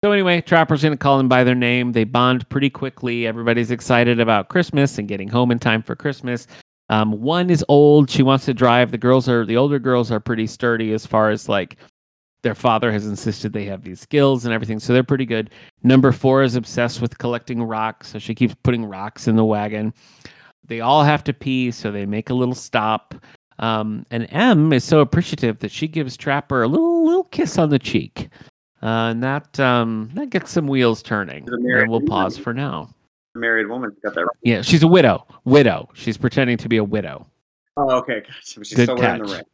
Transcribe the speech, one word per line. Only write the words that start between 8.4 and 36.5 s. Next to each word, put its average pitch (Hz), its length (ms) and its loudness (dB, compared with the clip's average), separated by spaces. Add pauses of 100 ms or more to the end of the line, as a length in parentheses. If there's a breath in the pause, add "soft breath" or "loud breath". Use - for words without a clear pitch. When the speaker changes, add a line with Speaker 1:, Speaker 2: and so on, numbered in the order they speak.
Speaker 1:
to 135 80 -2
drive. 123 360 4
The 120 80 -6
girls 123 300 2
are, 120 180 2
the 113 100 0
older 143 220 2
girls 123 320 0
are 110 100 -2
pretty 110 260 -4
sturdy 113 460 -2
as 110 140 -4
far 107 240 2
as, 107 180 -4
like, 101 280 -4 (680 soft breath)
their 113 140 -2
father 117 340 0
has 107 160 -4
insisted 104 460 -8
they 104 140 -8
have 95 180 -12
these 92 160 -16
skills 139 440 0
and 117 80 -2
everything, 110 280 -4
so 123 120 -2
they're 127 120 4
pretty 135 220 -2
good. 110 240 -4 (340 loud breath)
Number 131 260 6
four 135 320 2
is 123 140 0
obsessed 120 440 -4
with 120 180 -6
collecting 120 440 -6
rocks, 113 460 -8
so 110 100 -14
she 110 160 -8
keeps 113 200 0 (100)
putting 120 200 0
rocks 101 440 -8
in 113 80 4
the 110 80 4
wagon. 107 500 -2 (720 loud breath)
They 117 140 -10
all 143 240 4
have 147 200 2
to 143 80 -4
pee, 127 380 -4
so 110 220 -8
they 101 140 -6
make 107 240 -6
a 127 40 -2
little 127 220 -2
stop. 110 580 -4 (460 soft breath)
Um, 110 500 -4
and 117 220 -6
M 160 400 4
is 127 100 2
so 160 180 4
appreciative 135 600 0
that 104 100 -8
she - 160 -8
gives 156 300 -6
Trapper 139 480 -2
a 113 40 0
little, 330 380 0
little 359 180 2
kiss - 340 -4
on 165 120 2
the 139 80 2
cheek. - 500 -6 (540 loud breath)
Uh, 113 280 -2
and 117 120 -4
that, 139 380 -6
um, 113 540 0
that 262 160 -8
gets - 200 -6
some 160 160 -2
wheels 127 340 0
turning. 80 440 -8
Speaker 2:
She's 120 80 -12
a 123 80 -8
married 123 220 0
Speaker 1:
And 120 80 -2
we'll 117 100 0
Speaker 2:
woman. 147 100 -4
Speaker 1:
pause 95 260 -2
for - 160 -8
now. 120 400 -8 (440)
Speaker 2:
A - 20 -14
married 113 300 -2
woman. 117 340 -10
Got 104 120 -8
that 85 80 -2
right. 90 200 -4
Speaker 1:
Yeah, 113 200 0
she's 151 200 4
a 160 60 6
widow. 156 360 6 (200 loud breath)
Widow. 123 500 4
She's - 240 -6
pretending 123 380 0